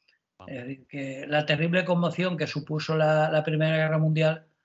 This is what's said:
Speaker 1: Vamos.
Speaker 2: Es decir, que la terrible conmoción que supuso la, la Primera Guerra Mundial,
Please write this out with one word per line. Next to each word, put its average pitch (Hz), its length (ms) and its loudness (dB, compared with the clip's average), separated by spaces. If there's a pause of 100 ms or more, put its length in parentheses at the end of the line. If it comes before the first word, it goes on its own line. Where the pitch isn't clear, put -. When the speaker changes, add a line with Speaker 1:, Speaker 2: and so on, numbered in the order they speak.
(380)
Speaker 1:
Vamos. 98 180 -14
Speaker 2:
Es 123 80 -10
decir, 135 240 -14
que 135 400 -10
la 151 180 0
terrible 170 380 2
conmoción 175 540 0
que 151 100 -2
supuso 156 480 -4
la, 156 340 4
la 156 140 2
Primera 156 320 0
Guerra 156 220 2
Mundial, 156 480 2 (180)